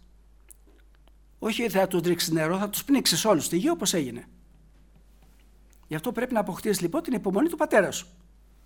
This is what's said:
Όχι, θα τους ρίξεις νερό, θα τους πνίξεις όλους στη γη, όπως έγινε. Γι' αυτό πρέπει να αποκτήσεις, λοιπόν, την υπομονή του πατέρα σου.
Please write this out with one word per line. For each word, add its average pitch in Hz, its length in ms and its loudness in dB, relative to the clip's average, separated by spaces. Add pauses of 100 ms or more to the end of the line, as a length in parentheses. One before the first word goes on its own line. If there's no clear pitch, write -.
(1400)
Όχι, 226 300 -2
θα 185 180 2
τους 180 140 0
ρίξεις 175 280 0
νερό, 160 280 0
θα 202 120 -4
τους - 140 -8
πνίξεις 240 420 2
όλους 190 200 4
στη 170 120 -2
γη, 202 120 2
όπως 220 240 0
έγινε. 123 340 -4 (1600)
Γι' 151 80 -6
αυτό - 160 -4
πρέπει 247 220 -4
να 220 60 2
αποκτήσεις, 196 420 -2
λοιπόν, 180 200 -2
την 294 120 -4
υπομονή 202 360 0
του 339 80 -6
πατέρα 226 340 2
σου. - 160 -10 (580)